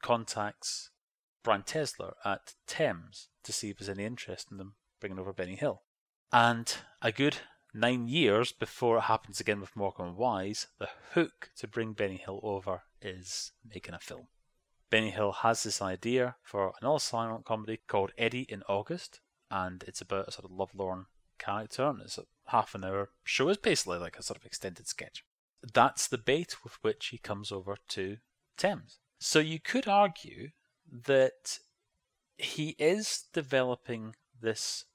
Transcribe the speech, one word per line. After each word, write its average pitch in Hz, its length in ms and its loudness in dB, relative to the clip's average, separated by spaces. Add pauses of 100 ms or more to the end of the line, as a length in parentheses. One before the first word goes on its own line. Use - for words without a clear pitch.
contacts - 880 -2 (520)
Brian 101 200 4
Tesler - 500 -4 (100)
at - 300 -4 (140)
Thames 95 640 -2 (140)
to - 100 -8
see 107 160 -4
if 101 80 -10
there's 98 120 -10
any 98 160 -4
interest 113 460 -8
in 101 60 -14
them 95 180 -14 (240)
bringing 95 200 -8
over 95 140 -6
Benny 92 220 -6
Hill. 117 260 -2 (500)
And 117 440 6 (260)
a 113 100 2
good 139 260 4 (360)
nine 120 340 2
years 120 440 6
before 113 460 2
it 107 60 2
happens 110 360 0
again 104 220 0
with - 140 -14
Morecambe 95 320 -4
and 87 100 -10
Wise, 107 500 -2 (120)
the - 100 -6 (240)
hook - 440 0
to 123 100 -12
bring 110 260 -4
Benny 98 240 -2
Hill 98 260 -8
over 98 400 -4 (180)
is 92 500 -8 (120)
making 107 300 -14
a - 60 -12
film. 127 280 -14 (640)
Benny 110 200 4
Hill 101 220 2
has 113 320 2
this 104 180 -4
idea 117 600 0
for 98 400 -2
another 139 180 2
silent 113 460 -4
comedy 110 420 -2
called 98 300 2
Eddie 120 300 0
in 101 220 -10
August, 107 500 -4 (300)
and 92 380 -4
it's - 140 -12
about 95 260 -2
a - 40 -10
sort - 140 -12
of 90 60 -16
lovelorn 95 540 -4 (320)
character, 107 480 -2
and 143 160 -2
it's - 160 -12
a - 60 -12 (220)
half - 300 2
an 95 80 -8
hour 98 260 -2 (140)
show. 139 260 2
It's 202 100 2
basically - 380 0
like - 200 -8
a - 60 -14
sort - 140 -8
of - 80 -20
extended - 420 -10
sketch. - 380 -12 (480)
That's 127 340 6
the 127 100 -4
bait 156 460 0
with - 180 -18
which - 260 -2
he 117 100 -10
comes 101 340 -8
over 98 240 -6 (140)
to 101 280 -4 (400)
Thames. - 420 -2 (200)
So - 200 6
you 156 200 0
could - 280 -2
argue 190 640 2 (380)
that 131 680 4 (800)
he - 420 -4
is 196 540 2
developing 127 840 0 (240)
this - 560 -2